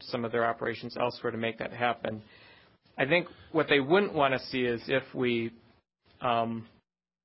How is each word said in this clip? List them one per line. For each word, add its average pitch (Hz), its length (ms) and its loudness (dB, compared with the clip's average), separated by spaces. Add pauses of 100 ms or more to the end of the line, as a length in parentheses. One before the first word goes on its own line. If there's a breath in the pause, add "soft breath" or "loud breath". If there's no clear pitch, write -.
some 117 240 -4
of 110 60 -6
their 117 140 2
operations 117 540 -4
elsewhere 120 320 -2
to 113 80 -8
make 113 180 -4
that - 140 -8
happen. 117 500 -4 (720 loud breath)
I 135 120 2
think 165 180 2 (260)
what 147 180 2
they 143 100 6
wouldn't 180 340 4
wanna 139 240 4 (140)
see 127 140 -2
is 120 220 -2
if 135 140 2 (140)
we, 120 360 0 (720)
um, 117 460 0 (560)